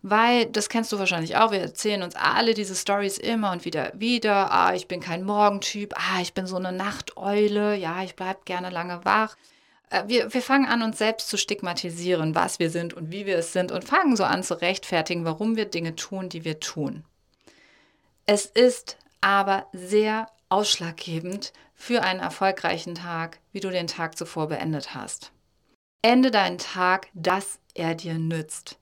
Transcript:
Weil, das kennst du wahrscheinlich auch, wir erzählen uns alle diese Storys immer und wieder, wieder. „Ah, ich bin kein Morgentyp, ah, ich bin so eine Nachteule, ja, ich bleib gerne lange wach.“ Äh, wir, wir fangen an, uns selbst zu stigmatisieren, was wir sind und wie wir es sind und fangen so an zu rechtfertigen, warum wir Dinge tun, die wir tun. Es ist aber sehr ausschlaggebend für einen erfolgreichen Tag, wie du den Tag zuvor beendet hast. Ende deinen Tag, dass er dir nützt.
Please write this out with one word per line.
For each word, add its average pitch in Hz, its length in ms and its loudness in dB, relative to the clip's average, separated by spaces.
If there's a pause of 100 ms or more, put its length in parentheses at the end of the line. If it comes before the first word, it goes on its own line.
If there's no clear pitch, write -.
Weil, 226 440 4
das 202 220 -2
kennst 226 240 -2
du 208 80 -2
wahrscheinlich 175 360 0
auch, 220 140 6
wir 196 100 0
erzählen 202 420 -4
uns 175 120 -10
alle 226 400 4
diese 190 220 -4
Storys 202 420 0
immer 220 320 0
und 175 140 -6
wieder, 160 300 -4
wieder. 214 580 2
„Ah, 180 220 4
ich 180 120 -6
bin 180 140 -6
kein 175 240 -6
Morgentyp, 208 720 0
ah, 185 240 0
ich 180 120 -4
bin 185 140 -4
so 185 100 -6
eine 185 140 -4
Nachteule, 208 1040 0
ja, 180 300 -4
ich 180 100 -12
bleib 190 300 -8
gerne 180 260 -6
lange 175 340 -6
wach.“ 214 320 4 (540)
Äh, 196 160 0
wir, 220 260 2
wir - 100 0
fangen 269 240 4
an, 233 160 0
uns 220 160 -2
selbst 220 300 0
zu 208 80 -4
stigmatisieren, 175 960 -2
was - 240 0
wir 165 120 0
sind 170 240 -6
und 160 160 -10
wie 196 160 -8
wir 185 120 0
es 165 140 -4
sind 180 200 0
und 180 120 -6
fangen 294 320 4
so 196 80 2
an 180 180 2
zu 170 180 -4
rechtfertigen, 175 640 0
warum 208 320 0
wir 220 80 0
Dinge 170 320 -4
tun, 190 320 -8
die 165 160 -10
wir 156 160 -4
tun. 151 440 -6 (1200)
Es 202 200 4
ist - 520 4 (220)
aber 196 520 4
sehr 214 560 2 (200)
ausschlaggebend 180 1040 -2 (220)
für - 280 0
einen 185 180 0
erfolgreichen 175 720 -2
Tag, 170 440 -8 (140)
wie 196 80 -8
du 190 100 -4
den 175 160 -2
Tag 165 300 -6
zuvor 165 320 -4
beendet 151 460 -4
hast. - 380 -12 (680)
Ende 247 280 6
deinen 185 280 2
Tag, 185 560 0
dass 185 440 -2 (160)
er 165 200 -2
dir 165 200 -6
nützt. 160 680 -6